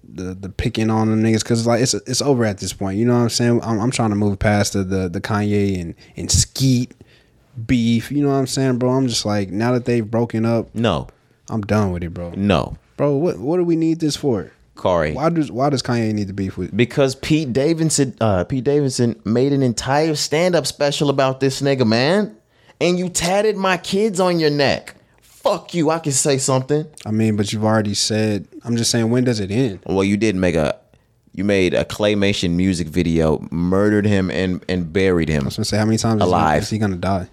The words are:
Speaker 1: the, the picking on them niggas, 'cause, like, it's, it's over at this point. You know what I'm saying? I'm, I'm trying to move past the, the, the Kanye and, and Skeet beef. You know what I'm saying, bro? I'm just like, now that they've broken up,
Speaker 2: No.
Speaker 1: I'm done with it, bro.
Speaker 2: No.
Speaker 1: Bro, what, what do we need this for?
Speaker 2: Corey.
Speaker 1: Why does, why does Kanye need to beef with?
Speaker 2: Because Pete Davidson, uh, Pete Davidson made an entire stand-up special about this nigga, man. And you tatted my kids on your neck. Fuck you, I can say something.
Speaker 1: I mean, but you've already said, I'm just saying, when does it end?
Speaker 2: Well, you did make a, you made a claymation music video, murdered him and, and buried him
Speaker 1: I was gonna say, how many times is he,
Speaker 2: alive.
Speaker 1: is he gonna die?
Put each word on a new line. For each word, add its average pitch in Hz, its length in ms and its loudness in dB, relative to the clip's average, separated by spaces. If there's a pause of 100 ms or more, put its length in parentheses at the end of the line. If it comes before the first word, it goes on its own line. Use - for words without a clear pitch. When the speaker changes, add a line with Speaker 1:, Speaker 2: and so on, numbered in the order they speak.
Speaker 1:
the, 90 260 -10
the 98 140 -12
picking 110 420 -2
on 110 200 2
them 110 120 2
niggas, 110 220 2
'cause, 117 240 0
like, 117 140 2
it's, 120 120 0
it's 113 280 -4
over 120 240 2
at 101 140 -4
this 92 120 -6
point. 98 260 -4
You 113 80 2
know 123 100 4
what 120 80 2
I'm 117 60 2
saying? 120 340 2
I'm, 110 180 -2
I'm 123 100 0
trying 113 200 0
to 101 40 0
move 104 240 0
past 104 340 2
the, 98 120 -2
the, 92 240 -2
the 92 100 -6
Kanye 101 640 -2
and, 85 120 -8 (220)
and 87 160 -8
Skeet 127 600 0 (720)
beef. 117 460 2
You 143 120 0
know 143 60 2
what 139 60 2
I'm 135 120 0
saying, 131 320 0
bro? 127 120 2
I'm 131 180 2
just 110 160 -4
like, 104 240 -2
now 113 240 0
that 120 100 0
they've 117 260 0
broken 113 360 -2
up, 117 280 -2
Speaker 2:
No. 95 360 -2 (400)
Speaker 1:
I'm 113 140 -4
done 101 280 0
with 87 120 -4
it, 82 100 -8
bro. 87 180 -10
Speaker 2:
No. 95 460 0 (180)
Speaker 1:
Bro, 143 220 0
what, 156 220 -2
what 147 180 -2
do 175 80 0
we 170 100 2
need 165 240 0
this 151 160 -2
for? 107 360 -2 (240)
Speaker 2:
Corey. 82 380 0
Speaker 1:
Why 147 160 0
does, 165 220 -2
why 127 180 0
does 131 140 -2
Kanye 117 300 0
need 104 160 -2
to 98 40 -10
beef 98 240 -6
with? 92 180 -6
Speaker 2:
Because 127 380 0
Pete 156 400 -2
Davidson, 147 680 0
uh, 98 240 2
Pete 127 200 -4
Davidson 135 600 0
made 127 300 2
an 139 80 2
entire 139 540 0
stand-up 156 500 0
special 143 460 0
about 135 280 0
this 135 220 0
nigga, 135 260 2
man. 160 480 2 (460)
And 175 160 2
you 180 100 -4
tatted 196 480 0
my 190 220 0
kids 196 420 -2
on 180 200 2
your 156 100 2
neck. 139 460 0 (260)
Fuck - 540 -4
you, 160 160 2
I 165 80 0
can 156 120 -4
say 135 280 0
something. 135 480 0 (180)
Speaker 1:
I 107 60 -6
mean, 110 260 2
but 101 160 -2
you've 107 100 -2
already 107 300 2
said, 107 540 -2 (160)
I'm 120 120 -4
just 117 140 0
saying, 113 220 0
when 123 140 2
does 117 140 0
it 95 120 -4
end? 107 340 -2
Speaker 2:
Well, 95 180 0
you 101 140 2
did 104 180 2
make 90 200 2
a, 76 200 2 (580)
you 92 100 -6
made 95 320 2
a 76 100 2
claymation 101 680 0
music 87 320 0
video, 80 640 0
murdered 98 560 2
him 95 240 0
and, 90 360 -2
and 90 240 -2
buried 90 380 2
him 76 140 0
Speaker 1:
I - 20 -4
was - 120 -6
gonna 110 80 -2
say, 104 120 -2
how 107 80 2
many 110 140 2
times 113 240 0
is - 40 4
he, 90 60 2
Speaker 2:
alive. 78 300 2
Speaker 1:
is - 80 -8
he 107 80 -2
gonna 101 160 0
die? 92 380 -4